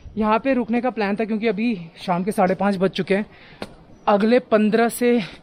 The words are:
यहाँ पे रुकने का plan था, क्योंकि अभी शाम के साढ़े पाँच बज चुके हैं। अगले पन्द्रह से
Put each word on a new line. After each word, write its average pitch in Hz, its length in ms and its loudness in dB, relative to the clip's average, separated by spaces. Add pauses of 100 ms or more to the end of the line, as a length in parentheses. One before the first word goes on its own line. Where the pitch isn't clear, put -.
(180)
यहाँ 214 220 2
पे 269 140 0
रुकने 240 280 -2
का 254 80 -2
plan 208 260 -2
था, 226 100 -2
क्योंकि 214 220 -2
अभी 202 440 -2 (100)
शाम 180 220 -2
के 208 80 -4
साढ़े 185 240 2
पाँच 196 220 0
बज 185 120 0
चुके 190 260 -2
हैं। 208 100 -2 (840)
अगले 220 320 4
पन्द्रह 220 500 2
से 240 340 2 (200)